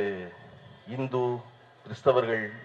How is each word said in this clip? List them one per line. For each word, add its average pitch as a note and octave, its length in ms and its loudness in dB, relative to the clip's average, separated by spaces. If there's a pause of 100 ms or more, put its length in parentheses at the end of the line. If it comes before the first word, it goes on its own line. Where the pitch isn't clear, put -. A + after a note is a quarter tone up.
(880)
இந்து, B2+ 500 0 (460)
கிறிஸ்தவர்கள், A2+ 680 4 (160)